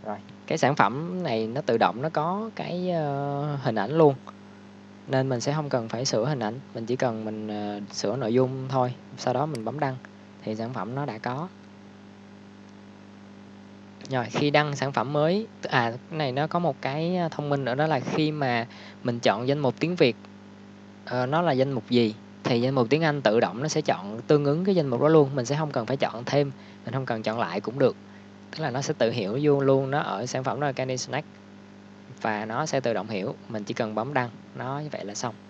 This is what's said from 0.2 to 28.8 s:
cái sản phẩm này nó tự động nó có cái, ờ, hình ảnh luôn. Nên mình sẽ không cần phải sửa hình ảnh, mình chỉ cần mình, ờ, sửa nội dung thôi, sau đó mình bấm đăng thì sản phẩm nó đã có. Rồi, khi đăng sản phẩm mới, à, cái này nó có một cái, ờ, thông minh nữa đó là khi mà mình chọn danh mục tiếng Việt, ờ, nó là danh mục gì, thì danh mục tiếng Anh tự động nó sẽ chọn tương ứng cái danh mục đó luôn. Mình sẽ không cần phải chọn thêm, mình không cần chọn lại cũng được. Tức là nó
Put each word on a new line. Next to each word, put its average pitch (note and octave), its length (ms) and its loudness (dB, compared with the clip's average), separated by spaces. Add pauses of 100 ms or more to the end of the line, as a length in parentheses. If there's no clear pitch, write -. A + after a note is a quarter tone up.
cái C#3 100 0
sản C3+ 180 4
phẩm D#3 480 2
này A2+ 240 0
nó A#2+ 140 -4
tự A#2 160 2
động G#2 240 4
nó D#3 80 -2
có F3+ 460 -2
cái, F3+ 360 -4
ờ, C#3+ 680 -2
hình A#2+ 140 -2
ảnh G#2+ 160 -2
luôn. D3+ 240 8 (920)
Nên C3 220 2
mình B2 120 -2
sẽ C#3+ 120 -2
không D3+ 160 -4
cần A#2 200 -2
phải A#2+ 160 -4
sửa A2+ 200 2
hình C#3+ 140 -2
ảnh, A2+ 200 -2 (140)
mình A#2 120 -6
chỉ A#2+ 100 -2
cần A2+ 300 -2
mình, G#2+ 220 -6
ờ, G#2 320 -6 (120)
sửa G#2+ 240 -4
nội A#2 180 -2
dung C3 360 2
thôi, B2+ 240 0 (240)
sau B2 160 -2
đó C3 120 0
mình B2+ 200 -6
bấm B2 140 -6
đăng C3+ 180 -2 (460)
thì A2 120 -4
sản A#2 180 -6
phẩm A2+ 220 -6
nó C#3+ 100 -2
đã A2+ 120 0
có. C3+ 300 -4 (2500)
Rồi, B2+ 200 0
khi D3+ 200 2
đăng C#3+ 260 2
sản C3+ 160 -2
phẩm B2+ 220 0
mới, E3+ 340 2 (220)
à, A#2+ 220 2 (180)
cái E3 80 -8
này C#3+ 140 -2
nó C#3+ 160 0
có F3 120 -2
một E3 220 0
cái, D#3+ 340 -2
ờ, F3 140 0
thông D3 200 -4
minh C#3 160 0
nữa B2 100 0
đó D3+ 120 2
là D3+ 120 2
khi D3+ 320 0
mà B2+ 360 0 (360)
mình A#2+ 160 0
chọn A#2 280 2
danh C#3 120 2
mục C3 200 2
tiếng E3+ 160 0
Việt, C3 200 6 (880)
ờ, B2 200 0
nó D3+ 160 2
là E3+ 100 4
danh C3+ 200 4
mục A#2+ 180 -4
gì, A#2 260 4 (280)
thì A#2+ 180 4
danh C3+ 140 2
mục B2 140 4
tiếng D#3 140 4
Anh D3 180 2
tự A2 180 6
động A2 220 2
nó D#3 60 -2
sẽ D#3 140 0
chọn G#2 460 -2
tương D3 180 6
ứng D#3 200 2
cái G3 100 4
danh D3+ 120 4
mục B2 140 0
đó C#3+ 60 6
luôn. D3+ 280 8
Mình B2 100 0
sẽ C3+ 100 0
không D3+ 160 -2
cần A#2+ 140 0
phải C3 120 -2
chọn A#2 280 -2
thêm, C#3+ 260 2 (340)
mình A#2 80 -8
không C3 120 -2
cần A2+ 180 -4
chọn A2 160 -2
lại F#2 220 -2
cũng A#2 180 -6
được. B2+ 160 6 (600)
Tức D#3 80 -6
là D3 60 -2
nó B2+ 120 -2